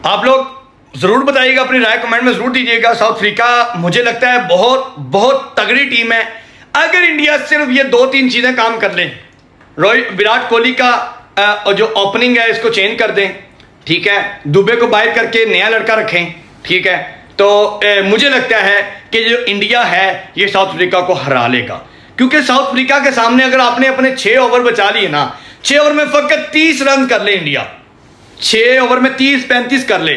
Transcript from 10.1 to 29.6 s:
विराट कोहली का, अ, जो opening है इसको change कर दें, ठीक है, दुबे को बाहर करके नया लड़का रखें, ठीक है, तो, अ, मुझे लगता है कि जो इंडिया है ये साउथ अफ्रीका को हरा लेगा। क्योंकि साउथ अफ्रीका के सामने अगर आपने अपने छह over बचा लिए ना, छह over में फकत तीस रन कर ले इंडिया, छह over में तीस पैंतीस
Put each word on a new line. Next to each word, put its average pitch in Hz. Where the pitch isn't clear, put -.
विराट 214
कोहली 233
का, 254
अ, 208
जो 202
opening 220
है 226
इसको 220
change 220
कर 214
दें, 190
ठीक 170
है, -
दुबे 190
को 240
बाहर 220
करके 226
नया 196
लड़का 226
रखें, 175
ठीक 180
है, -
तो, 202
अ, 202
मुझे 226
लगता 240
है 202
कि 226
जो 233
इंडिया 214
है 185
ये 196
साउथ 190
अफ्रीका 180
को 180
हरा 131
लेगा। 110
क्योंकि 262
साउथ 262
अफ्रीका 262
के 277
सामने 247
अगर 254
आपने 254
अपने 262
छह 240
over 247
बचा 226
लिए 208
ना, 143
छह 277
over 294
में 294
फकत 294
तीस 311
रन 269
कर 233
ले 202
इंडिया, 143
छह 240
over 254
में 262
तीस 269
पैंतीस 247